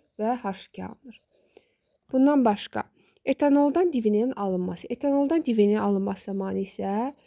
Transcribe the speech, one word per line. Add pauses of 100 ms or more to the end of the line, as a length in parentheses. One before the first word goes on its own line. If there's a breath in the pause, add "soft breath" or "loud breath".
(200)
və
H
iki
alınır. (920 soft breath)
Bundan
başqa, (420)
etanoldan
divinin
alınması.
Etanoldan
divinin
alınması
zamanı
isə, (140)